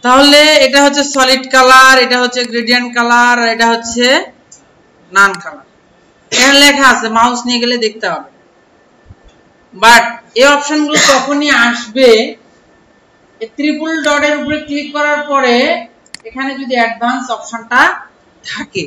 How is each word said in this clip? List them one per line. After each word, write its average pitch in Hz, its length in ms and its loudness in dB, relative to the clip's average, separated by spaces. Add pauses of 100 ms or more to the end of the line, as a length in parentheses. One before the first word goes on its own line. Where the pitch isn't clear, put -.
তাহলে 285 360 4 (240)
এটা 262 200 0
হচ্ছে 285 180 0 (120)
সলিড 262 280 0 (100)
কালার, 262 420 6 (100)
এটা 247 180 -2
হচ্ছে 247 180 -4 (100)
গ্রেডিয়েন্ট 240 460 -2
কালার, 240 460 2
আর 226 120 0
এটা 233 180 0
হচ্ছে 240 320 -4 (1040)
নান 196 200 2 (120)
কালার। 151 240 -18 (640)
এখানে 269 320 2
লেখা 277 300 2
আছে, 220 140 -4 (100)
মাউস 240 300 0
নিয়ে 240 160 -2
গেলে 247 120 -2 (100)
দেখতে 208 280 -8
হবে। - 160 -12 (1500)
But 233 200 6 (380)
এই 277 140 6
অপশনগুলো 294 440 -2 (120)
তখনই 285 380 -2 (180)
আসবে 247 420 0 (1300)
এই 226 60 -10 (100)
ট্রিপল 302 340 -4 (140)
ডটের 294 360 0
উপরে 294 160 -6 (100)
ক্লিক 285 280 -8
করার 294 260 -2 (100)
পরে 254 240 0 (760)
এখানে 269 220 -8 (100)
যদি 254 180 -6
অ্যাডভান্স 240 440 -4 (120)
অপশনটা 233 460 -4 (680)
থাকে। 196 360 -10